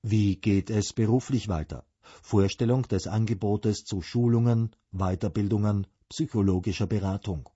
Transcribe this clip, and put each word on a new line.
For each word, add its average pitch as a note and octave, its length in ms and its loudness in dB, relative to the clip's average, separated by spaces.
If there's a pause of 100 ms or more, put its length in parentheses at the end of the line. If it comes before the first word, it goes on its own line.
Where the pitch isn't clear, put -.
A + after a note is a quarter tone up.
Wie G#2 340 2
geht G2 320 0
es G#2+ 240 -2
beruflich A2+ 560 0
weiter? D2+ 360 -4 (380)
Vorstellung A2+ 640 2
des F#2+ 180 -2
Angebotes G#2+ 800 0
zu F#2+ 180 -4
Schulungen, A#2 720 2 (160)
Weiterbildungen, G2+ 960 0 (220)
psychologischer G2 760 0
Beratung. F#2+ 680 -4